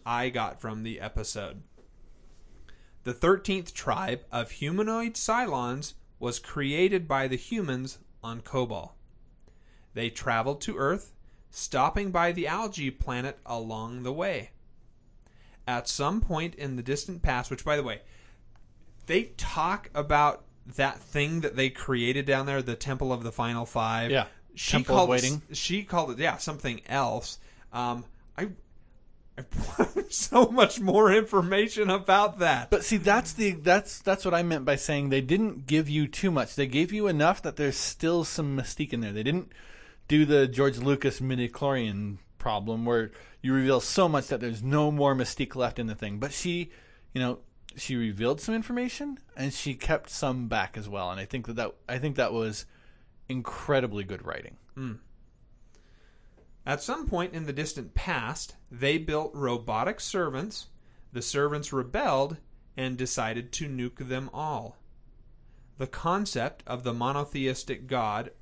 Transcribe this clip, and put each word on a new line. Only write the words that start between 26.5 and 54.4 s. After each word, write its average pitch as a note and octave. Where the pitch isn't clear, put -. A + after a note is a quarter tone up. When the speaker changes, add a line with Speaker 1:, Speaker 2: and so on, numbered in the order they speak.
Speaker 1:
else. A#2+
Um, A#2+
I, G3
I B2+
<laughs> -
wanted -
so -
much A#3+
more F#3+
information G#3
about G3
that. C#3+
Speaker 2:
But G3
see, A3+
that's G3+
the, G#3
that's, F3
that's G3
what F3+
I E3+
meant D#3+
by C#3
saying C#3+
they C3+
didn't D#3
give D3+
you D3+
too F#3
much. C3
They C#3
gave D3+
you G#3
enough E3
that C#3
there's C#3
still E3
some D3
mystique -
in A#2
there. G#2+
They G#2+
didn't E3+
do D3+
the C#3+
George B2+
Lucas C3+
midichlorian A#2+
problem A2+
where A#2
you C3
reveal C3
so F3+
much C#3+
that B2+
there's A2+
no D3+
more C#3+
mystique B2+
left B2
in A#2
the G#2+
thing. G#2
But B2
she, F3
you C3
know, B2
she -
revealed A#2
some A3
information B3
and C3+
she C#3
kept -
some B2+
back G#2+
as G#2
well. F#2+
And F#2+
I F#2+
think A#2+
that, A2+
that, A2+
I B2
think C#3+
that A#2+
was A2
incredibly B2+
good F#2
writing. -